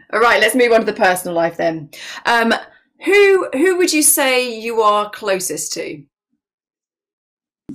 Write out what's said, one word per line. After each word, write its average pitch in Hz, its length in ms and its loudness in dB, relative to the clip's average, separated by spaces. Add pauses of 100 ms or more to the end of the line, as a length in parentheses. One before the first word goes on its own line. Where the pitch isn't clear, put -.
(120)
All 214 80 0
right, 220 200 4
let's 226 140 0
move 240 180 2
on 226 80 4
to 202 60 -4
the 208 60 -4
personal 180 420 -2
life 170 220 -2
then. 160 340 -4 (340)
Um, 226 300 2 (500)
who, 392 480 4
who 349 240 2
would 349 160 2
you 302 100 2
say 254 560 0
you 226 240 -4
are 208 280 2
closest 185 640 -4
to? 156 300 -10 (1700)